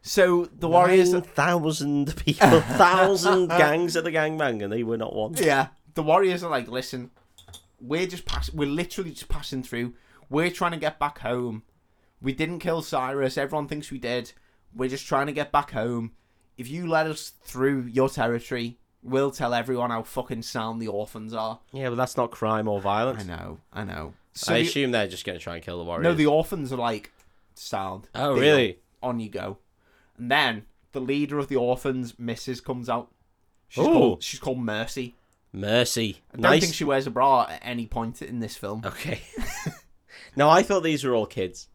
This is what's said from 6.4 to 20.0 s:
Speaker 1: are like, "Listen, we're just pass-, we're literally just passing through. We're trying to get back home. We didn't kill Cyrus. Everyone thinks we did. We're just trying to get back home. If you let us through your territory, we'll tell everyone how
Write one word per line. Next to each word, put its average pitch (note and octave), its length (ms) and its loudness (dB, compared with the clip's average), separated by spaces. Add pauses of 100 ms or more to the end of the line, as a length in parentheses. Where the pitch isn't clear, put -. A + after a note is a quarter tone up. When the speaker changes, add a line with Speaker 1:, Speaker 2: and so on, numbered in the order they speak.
Speaker 1:
are E3 60 -4
like, B2 180 -2
"Listen, B2 420 -8 (720)
we're D#3 260 -2
just F3 180 -10
pass-, - 280 -4
we're D3 160 -2
literally E3+ 420 -6
just - 160 -16
passing C#3 360 -4
through. A#2+ 320 -6 (340)
We're E3 220 0
trying F3 200 -2
to E3 60 -8
get D3+ 220 -4
back D3 200 -4
home. B2 440 -4 (580)
We C3 120 -2
didn't D#3+ 260 -4
kill E3 220 -2
Cyrus. C3+ 560 -2
Everyone D3 300 -4
thinks D3+ 240 -8
we C3+ 80 -10
did. A#2+ 320 -4 (420)
We're B2+ 160 -4
just C3+ 180 -8
trying C#3 200 0
to D3 60 -6
get C#3+ 180 -4
back C#3+ 200 0
home. A#2 420 -4 (440)
If A#2+ 120 -14
you E3+ 180 -8
let D#3+ 180 2
us - 280 -8 (100)
through C3 400 0
your B2+ 260 2
territory, A#2+ 680 -4 (260)
we'll C3+ 280 2
tell A#2+ 220 -2
everyone A#2+ 380 -2
how A2+ 120 -4